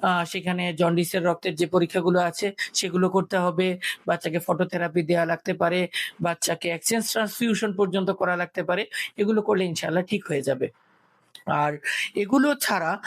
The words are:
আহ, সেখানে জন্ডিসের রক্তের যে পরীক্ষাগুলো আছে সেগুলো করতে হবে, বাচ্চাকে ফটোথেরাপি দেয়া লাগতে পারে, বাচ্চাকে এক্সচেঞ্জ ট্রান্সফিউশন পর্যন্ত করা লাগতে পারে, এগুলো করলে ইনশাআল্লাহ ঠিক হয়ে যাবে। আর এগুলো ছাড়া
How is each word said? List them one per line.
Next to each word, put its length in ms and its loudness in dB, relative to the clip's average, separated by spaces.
আহ, 240 2
সেখানে 480 -2
জন্ডিসের 520 2
রক্তের 300 0
যে 120 0
পরীক্ষাগুলো 520 2
আছে 320 0
সেগুলো 360 2
করতে 280 2
হবে, 420 0
বাচ্চাকে 320 0
ফটোথেরাপি 640 -2
দেয়া 220 2
লাগতে 280 -2
পারে, 340 0
বাচ্চাকে 480 -2
এক্সচেঞ্জ 420 -2
ট্রান্সফিউশন 640 0
পর্যন্ত 360 0
করা 260 0
লাগতে 280 -4
পারে, 220 -2
এগুলো 240 2
করলে 240 2
ইনশাআল্লাহ 380 0
ঠিক 220 -4
হয়ে 160 -2
যাবে। 280 -2
আর 320 0
এগুলো 400 4
ছাড়া 520 -2